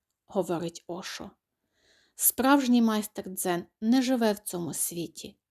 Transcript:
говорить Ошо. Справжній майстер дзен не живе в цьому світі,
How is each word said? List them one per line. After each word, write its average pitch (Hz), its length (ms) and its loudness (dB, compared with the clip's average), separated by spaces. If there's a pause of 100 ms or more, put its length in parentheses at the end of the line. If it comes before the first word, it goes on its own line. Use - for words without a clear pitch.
(260)
говорить 170 600 -4
Ошо. 185 440 -12 (840)
Справжній 247 640 4
майстер 214 460 -2
дзен 180 360 -4 (160)
не 240 220 4
живе 240 300 2
в 202 60 -4
цьому - 360 -6
світі, - 640 -8 (140)